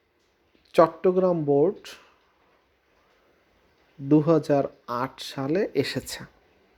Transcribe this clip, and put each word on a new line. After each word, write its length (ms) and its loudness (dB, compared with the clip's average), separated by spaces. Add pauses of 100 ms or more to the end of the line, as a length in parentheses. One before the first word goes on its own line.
(760)
চট্টগ্রাম 680 2
বোর্ড 360 0 (2250)
দুহাজার 680 2 (240)
আট 320 -6
সালে 420 -6 (120)
এসেছে। 460 -6 (580)